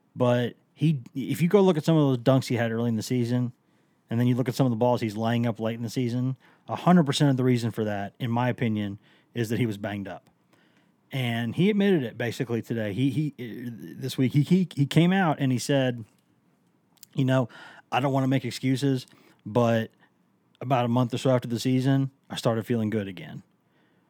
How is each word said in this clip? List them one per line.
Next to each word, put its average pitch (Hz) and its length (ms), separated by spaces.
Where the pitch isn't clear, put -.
But 123 380
he, 151 240
if 135 260
you 175 60
go 196 140
look 185 160
at 151 80
some 165 120
of 147 100
those 127 120
dunks 131 280
he 127 80
had 117 160
early 117 180
in 113 60
the 107 60
season, 123 520
and 117 100
then 123 80
you 123 80
look 120 140
at 117 60
some 135 120
of 120 40
the 117 40
balls 120 260
he's 107 160
laying 117 300
up 110 120
late 110 160
in 117 80
the 117 60
season, 123 460
a 113 80
hundred 175 300
percent 143 260
of 127 60
the 127 60
reason 120 280
for 113 140
that, 101 340
in 127 100
my 120 200
opinion, 107 500
is 117 160
that 113 80
he 120 80
was 104 120
banged 101 300
up. - 220
And 117 440
he 185 140
admitted 196 340
it 110 140
basically 117 460
today. 110 300
He, 127 160
he, 151 280
this 120 800
week, 131 160
he, 147 80
he, 180 340
he 139 100
came 170 280
out 185 260
and 139 120
he 123 80
said, 127 460
you 139 120
know, 131 240
"I 120 80
don't 139 120
wanna 131 160
make 131 180
excuses, 131 600
but 113 460
about 127 260
a - 20
month 123 260
or 120 60
so 135 100
after 127 180
the 117 120
season, 131 500
I - 40
started 113 300
feeling 110 240
good 104 180
again." 82 360